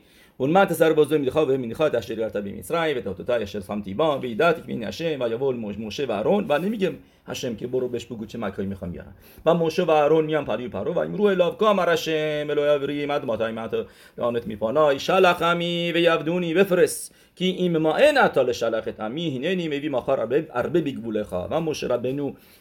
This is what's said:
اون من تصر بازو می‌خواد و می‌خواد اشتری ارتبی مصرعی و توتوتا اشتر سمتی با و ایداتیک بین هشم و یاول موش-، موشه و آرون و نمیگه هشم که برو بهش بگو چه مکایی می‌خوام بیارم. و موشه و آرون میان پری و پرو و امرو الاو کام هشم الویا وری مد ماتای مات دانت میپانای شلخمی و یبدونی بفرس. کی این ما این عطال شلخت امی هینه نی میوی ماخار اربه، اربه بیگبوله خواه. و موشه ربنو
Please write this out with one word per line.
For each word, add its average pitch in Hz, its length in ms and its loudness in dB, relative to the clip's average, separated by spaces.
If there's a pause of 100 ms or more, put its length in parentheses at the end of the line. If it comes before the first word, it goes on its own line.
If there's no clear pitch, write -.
(380)
اون 131 120 -2
من 190 160 6
تصر 165 280 4
بازو 151 240 4
می‌خواد 143 320 2
و 135 80 2
می‌خواد 131 380 0
اشتری 110 280 -2
ارتبی 104 300 -4
مصرعی 156 400 -2
و 123 80 -2
توتوتا 95 320 -4
اشتر 104 260 -2
سمتی 98 340 -6
با 143 260 0
و 123 60 -6
ایداتیک 135 400 0
بین 131 180 -6
هشم 151 360 -6
و 123 100 -2
یاول 127 260 -2
موش-، 104 220 -8
موشه 110 280 -6
و 120 60 -4
آرون 147 380 0
و 143 100 2
نمیگه 220 320 -2 (360)
هشم 120 280 -6
که 139 120 -10
برو 127 200 -2
بهش 120 180 -6
بگو 113 200 -10
چه 107 120 -14
مکایی 101 300 -6
می‌خوام 92 240 -8
بیارم. 71 240 -14 (300)
و 160 80 6
موشه 165 300 2
و 160 80 2
آرون 156 340 6
میان 151 200 0
پری 123 200 -2
و 117 40 -8
پرو 113 240 -4
و 170 60 0
امرو 165 240 -2
الاو 180 300 4
کام 202 260 4
هشم 156 720 0
الویا 147 300 4
وری 147 260 -2
مد 143 200 -2
ماتای 113 260 -2
مات 113 360 -4 (300)
دانت 120 300 -2
میپانای 135 520 2
شلخمی 170 920 2
و 160 60 0
یبدونی 165 560 2
بفرس. 180 580 2 (240)
کی 180 100 -4
این 180 320 0
ما 156 200 2
این 285 200 6
عطال 143 340 4
شلخت 113 480 -4
امی 135 300 -4
هینه 139 260 -4
نی 175 120 -4
میوی 147 220 -4
ماخار 135 300 0
اربه، 131 340 0
اربه 123 280 0
بیگبوله 113 420 -4
خواه. 90 280 -4
و 143 80 0
موشه 156 280 -4
ربنو 123 460 -2 (280)